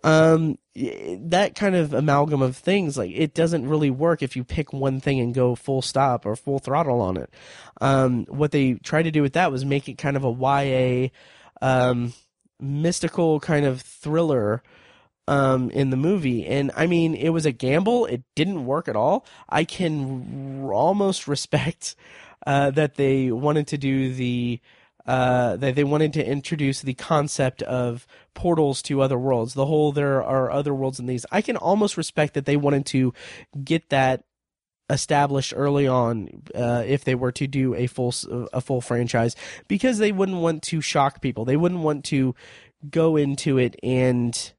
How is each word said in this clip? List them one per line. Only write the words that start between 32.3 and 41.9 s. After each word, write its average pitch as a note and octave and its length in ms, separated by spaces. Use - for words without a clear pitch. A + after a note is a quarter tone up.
that C#3 100
they D3 120
wanted C#3+ 300
to C3 280
get D#3+ 280
that C3 340
established C#3+ 680
early C#3+ 320
on, A#2 560
uh, A#2+ 320
if C3+ 200
they C3 100
were B2 160
to C3+ 160
do C3 300
a B2 100
full B2 220
s-, - 180
a B2+ 80
full B2+ 200
franchise, A#2+ 560
because A3+ 300
they G#3+ 120
wouldn't F#3+ 280
want E3 260
to D#3+ 160
shock C#3 400
people. A#2 240
They C3 120
wouldn't F3 260
want D3+ 240